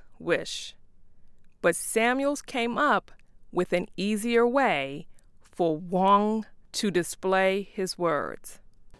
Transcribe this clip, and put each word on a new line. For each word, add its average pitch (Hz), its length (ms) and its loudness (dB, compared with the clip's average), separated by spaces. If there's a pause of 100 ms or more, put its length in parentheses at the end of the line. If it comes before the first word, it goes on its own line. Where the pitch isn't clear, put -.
(200)
wish. - 560 -4 (840)
But 170 160 2
Samuels 269 640 0
came 233 360 -4
up 254 360 2 (400)
with 175 180 0
an 185 240 0
easier 220 500 2
way 170 640 0 (320)
for 165 400 -2
Huang 202 640 2 (280)
to 208 180 0
display 190 720 2
his 190 340 -6
words. 147 640 -4 (400)